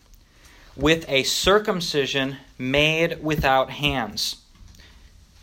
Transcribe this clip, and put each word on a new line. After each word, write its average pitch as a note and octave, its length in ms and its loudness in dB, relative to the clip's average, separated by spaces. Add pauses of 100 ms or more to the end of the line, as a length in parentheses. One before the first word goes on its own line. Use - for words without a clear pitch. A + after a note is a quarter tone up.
(760)
with D#3+ 320 2
a C3+ 140 2
circumcision E3+ 1160 0 (220)
made D#3 640 0
without D3+ 480 2
hands." B2+ 640 -4 (1080)